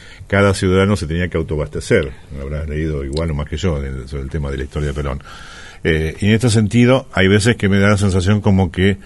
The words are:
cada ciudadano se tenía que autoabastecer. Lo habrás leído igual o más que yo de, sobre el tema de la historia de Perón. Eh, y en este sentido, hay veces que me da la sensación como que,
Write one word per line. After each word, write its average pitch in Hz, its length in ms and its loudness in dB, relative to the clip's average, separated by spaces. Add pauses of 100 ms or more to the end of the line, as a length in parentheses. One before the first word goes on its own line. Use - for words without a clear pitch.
(280)
cada 98 260 4
ciudadano 95 440 2
se 87 100 -6
tenía 82 220 -2
que 82 80 -4
autoabastecer. 78 720 -2 (240)
Lo 69 80 -10
habrás 73 240 -6
leído 76 380 -4
igual 78 260 -4
o - 20 -4
más 73 140 -4
que - 80 -8
yo 78 240 -2
de, 67 300 -8
sobre 67 140 -8
el 69 60 -8
tema 71 220 -4
de 67 60 -6
la 65 80 -4
historia 73 240 -4
de 69 40 -6
Perón. 71 300 -6 (640)
Eh, 80 340 0
y - 60 -2
en 104 80 4
este 113 160 2
sentido, 117 640 2
hay 95 160 2
veces 104 260 4
que 104 140 0
me 98 100 2
da 98 80 4
la 104 100 4
sensación 95 440 2
como 95 320 2
que, 95 320 2